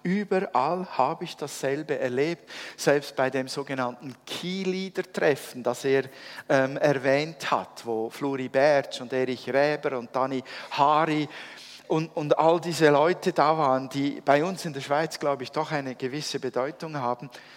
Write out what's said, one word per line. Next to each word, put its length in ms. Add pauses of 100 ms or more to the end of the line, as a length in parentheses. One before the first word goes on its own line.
überall 880
habe 320
ich 140
dasselbe 600
erlebt. 540 (240)
Selbst 400
bei 140
dem 180
sogenannten 680 (120)
Key-Leader-Treffen, 1400
das 220
er, 180 (460)
ähm, 280
erwähnt 720
hat, 360
wo 240
Fluri 400
Bertsch 500
und 140
Erich 360
Räber 480
und 160
Dani 300 (280)
Hari 560 (600)
und, 300
und 200
all 220
diese 300
Leute 420
da 260
waren, 300
die 340
bei 220
uns 220
in 80
der 80
Schweiz, 360
glaube 260
ich, 80
doch 200
eine 240
gewisse 440
Bedeutung 580
haben, 320 (280)